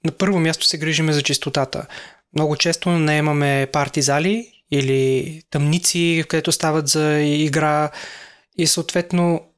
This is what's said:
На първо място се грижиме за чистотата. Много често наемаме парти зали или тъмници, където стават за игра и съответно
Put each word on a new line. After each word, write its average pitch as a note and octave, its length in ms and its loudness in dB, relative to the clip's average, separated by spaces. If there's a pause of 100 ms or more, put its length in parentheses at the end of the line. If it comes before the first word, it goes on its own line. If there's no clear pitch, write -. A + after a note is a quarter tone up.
На D#3 60 0
първо F#3+ 280 0
място D#3+ 260 0
се - 120 0
грижиме D#3 360 0
за D3 80 2
чистотата. - 640 -2 (500)
Много D3+ 200 2
често E3+ 340 -2
наемаме D3+ 800 2
парти C#3+ 300 -2
зали E3 520 0 (180)
или C3+ 760 0
тъмници, E3 800 0
където D#3+ 220 0
стават D#3 360 0
за D3+ 340 2
игра D3+ 680 2 (680)
и E3 100 0
съответно F3 760 0 (160)